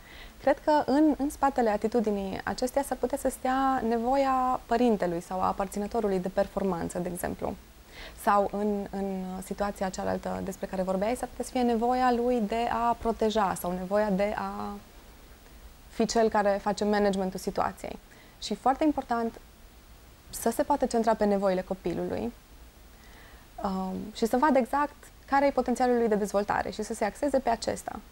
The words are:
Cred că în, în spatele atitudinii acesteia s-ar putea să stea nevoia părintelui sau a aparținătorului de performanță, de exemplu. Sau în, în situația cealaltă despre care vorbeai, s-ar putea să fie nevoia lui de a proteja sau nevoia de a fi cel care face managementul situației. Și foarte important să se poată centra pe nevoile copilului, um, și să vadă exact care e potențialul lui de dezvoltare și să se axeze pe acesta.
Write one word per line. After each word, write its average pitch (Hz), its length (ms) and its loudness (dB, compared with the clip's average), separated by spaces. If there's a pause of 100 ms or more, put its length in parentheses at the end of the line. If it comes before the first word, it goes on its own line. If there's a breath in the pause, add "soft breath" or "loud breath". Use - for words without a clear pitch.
(400 loud breath)
Cred 285 240 2
că 302 220 4
în, 285 320 4
în 277 120 -2
spatele 262 400 2
atitudinii 208 760 0
acesteia 254 400 -2
s-ar 269 120 -4
putea 254 220 -2
să 269 100 -2
stea 262 600 0
nevoia 254 760 2
părintelui 208 540 2
sau 185 200 -6
a 190 60 2
aparținătorului 202 720 0
de 185 100 -2
performanță, 185 720 -2
de 180 140 -4
exemplu. - 420 -4 (680 loud breath)
Sau 208 300 4
în, 202 380 -2
în 196 340 -6 (200)
situația 202 440 -4
cealaltă 190 560 -4
despre 190 220 -8
care 190 160 -4
vorbeai, 190 340 0
s-ar 254 120 -6
putea - 160 -10
să - 60 -12
fie 254 120 0
nevoia 240 540 2
lui 240 240 2
de 226 320 0
a 233 280 0
proteja 220 600 0
sau 180 120 -4
nevoia 196 380 0
de 202 260 2
a 202 400 -6 (1120)
fi - 180 0
cel 226 220 4
care 202 340 2
face 208 220 -2
managementul 196 560 2
situației. - 580 -4 (440 loud breath)
Și - 120 -6
foarte 269 300 0
important 240 560 -2 (920)
să - 200 -2
se 262 120 0
poată 285 240 0
centra 226 280 2
pe 214 100 0
nevoile 196 360 2
copilului, 185 720 -4 (1300 loud breath)
um, 190 320 -4 (200)
și 233 120 0
să 233 100 0
vadă 269 220 4
exact 285 360 0 (320)
care 277 200 4
e 277 40 4
potențialul 247 480 2
lui 233 100 4
de 214 60 2
dezvoltare 202 560 0
și 214 120 -6
să 220 120 -6
se 220 100 -2
axeze 269 340 0
pe 254 100 0
acesta. - 500 -4 (140)